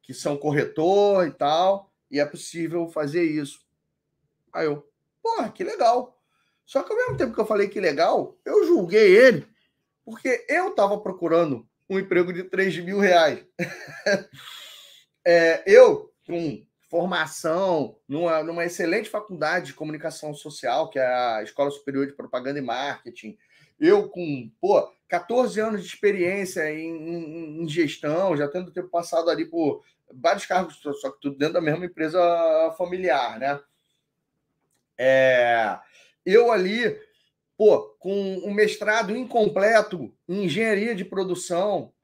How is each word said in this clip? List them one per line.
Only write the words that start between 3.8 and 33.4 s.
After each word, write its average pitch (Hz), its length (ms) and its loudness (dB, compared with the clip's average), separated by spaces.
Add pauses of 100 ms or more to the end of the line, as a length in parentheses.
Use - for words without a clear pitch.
Aí 165 120 -4
eu, 147 220 -6 (340)
"Porra, 427 280 -4
que - 140 -10
legal." 247 540 0 (480)
Só - 180 -4
que - 80 -10
ao 427 60 -2
mesmo 494 200 -4
tempo 233 160 -2
que - 60 -4
eu 220 60 0
falei 202 240 0
que 208 100 -8
legal, 175 640 0
eu 392 220 2
julguei 208 500 6
ele, 226 320 6 (560)
porque 233 460 -6
eu 359 220 0
tava 202 280 0
procurando 165 680 -2 (220)
um 190 80 -2
emprego 180 360 0
de 170 100 -8
três 190 340 -2
mil 180 220 -6
reais. 175 460 4 (120)
<laughs> - 720 -6 (960)
É, 170 420 4
eu, 226 440 8 (140)
com 170 400 -8 (240)
formação 165 1160 -2
numa, 160 340 -2
numa 170 240 -6
excelente 180 440 -4
faculdade 170 580 -4
de 139 60 -18
comunicação 151 600 -10
social, 147 560 -6
que - 80 -8
é 131 80 0
a 123 380 -2
Escola 143 260 -4
Superior 139 380 -6
de 139 60 -14
Propaganda 139 440 -8
e 143 40 -6
Marketing, 123 760 -10 (420)
eu 202 300 4
com, 147 400 -8 (100)
pô, 180 320 0 (180)
quatorze 214 500 -2
anos 214 220 -4
de 180 60 -14
experiência 185 840 -2
em, 160 180 -10
em, 165 720 -10
em 160 60 -6
gestão, 156 680 -2
já 143 120 -2
tendo 180 240 -10
tempo 180 160 -10
passado 170 420 -2
ali 160 160 -2
por 156 380 -2 (280)
vários 170 340 -2
cargos, 180 320 -2
só, 143 160 -10
só 139 180 -8
que - 100 -20
tudo 139 160 -8
dentro 151 180 -2
da 175 60 2
mesma 165 240 -2
empresa 160 340 -4 (580)
familiar, 175 600 -2
né? 139 220 -4 (1400)